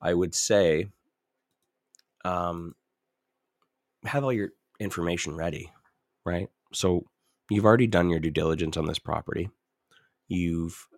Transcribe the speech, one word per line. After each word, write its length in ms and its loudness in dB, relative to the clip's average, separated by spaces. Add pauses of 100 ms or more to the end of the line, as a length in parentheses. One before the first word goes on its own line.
I 120 0
would 220 0
say, 520 2 (1400)
um, 520 -4 (1300)
have 180 -2
all 100 0
your 160 -2 (300)
information 560 -4
ready, 360 -6 (540)
right? 240 -2 (240)
So 320 0 (440)
you've 160 2
already 220 8
done 220 4
your 100 2
due 120 -2
diligence 460 0
on 80 -2
this 140 -4
property. 500 -6 (760)
You've 600 -4 (100)